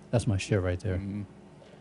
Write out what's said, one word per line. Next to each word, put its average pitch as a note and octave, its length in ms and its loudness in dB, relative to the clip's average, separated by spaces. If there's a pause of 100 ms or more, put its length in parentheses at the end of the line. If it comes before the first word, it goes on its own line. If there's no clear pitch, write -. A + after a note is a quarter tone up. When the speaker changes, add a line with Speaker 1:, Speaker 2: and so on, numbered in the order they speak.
Speaker 1:
that's A2 180 2
my G2 100 4
shit G2+ 240 2
right F2+ 180 0
there. F#2+ 180 -2
Speaker 2:
Mm-hmm. G2+ 240 -4 (600)